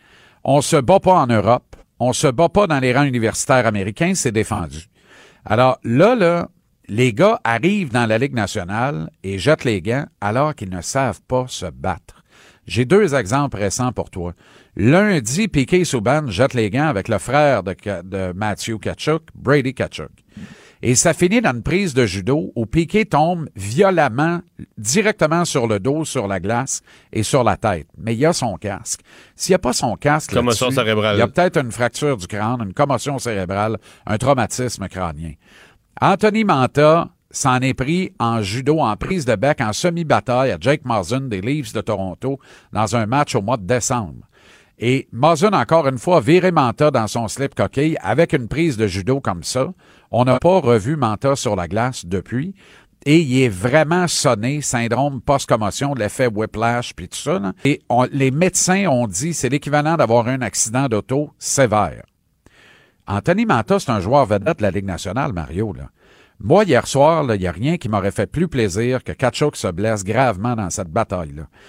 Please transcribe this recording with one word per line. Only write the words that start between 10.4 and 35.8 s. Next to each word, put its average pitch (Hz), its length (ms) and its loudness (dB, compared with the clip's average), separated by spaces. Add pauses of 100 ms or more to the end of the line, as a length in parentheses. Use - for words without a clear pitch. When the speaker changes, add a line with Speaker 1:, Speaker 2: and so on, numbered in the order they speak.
Speaker 1:
qu'ils 98 140 -10
ne 90 100 -8
savent 104 480 -4
pas 127 220 -2
se - 160 -10
battre. 85 580 -8 (420)
J'ai 104 200 0
deux 175 300 4
exemples 131 420 -2
récents 104 340 -2
pour - 200 -8
toi. 87 220 -8 (440)
Lundi, 165 720 2
Piquet 175 340 2
Souban 139 440 0
jette 117 260 0
les 110 160 0
gants 135 180 0
avec 101 220 -2
le 110 80 0
frère 127 460 2
de 92 100 -6
Ka-, 90 300 -8
de 92 300 -6
Matthew 104 460 -6
Tkachuk, 151 440 -4 (120)
Brady 135 380 0
Tkachuk. 82 380 -8 (720)
Et 120 140 2
ça 165 180 2
finit 185 280 2
dans 196 100 2
une 117 120 -6
prise 175 300 0
de 123 120 4
judo 107 500 -2
où 117 100 -2
Piquet 170 380 0
tombe 165 520 0
violemment, 151 840 2 (380)
directement 170 680 0
sur 131 240 0
le 107 120 0
dos, 143 260 -2
sur 117 220 -4
la 98 120 -2
glace 113 420 -4 (300)
et 110 120 -2
sur 131 200 2
la 101 140 2
tête. 90 300 -2 (100)
Mais 110 160 -4
il 110 60 -4
y 139 60 2
a 165 60 4
son 117 240 -4
casque. - 460 -8 (340)
S'il - 160 -4
n'y 180 40 6
a 180 40 0
pas 240 140 -2
son 117 220 -2
casque 147 360 -2
Speaker 2:
Commotion 120 360 0
Speaker 1:
là-dessus, 131 120 0
Speaker 2:
cérébrale. 107 380 2
Speaker 1:
il - 20 2
y 113 40 4
a 117 40 2
peut-être 175 300 0
une 127 140 -2
fracture 123 440 -2
du 92 120 -12
crâne, 110 340 -4
une 95 120 -8
commotion 139 460 -2
cérébrale, 104 580 -2 (280)
un 107 120 -2
traumatisme 123 720 -2
crânien. 82 460 -8 (680)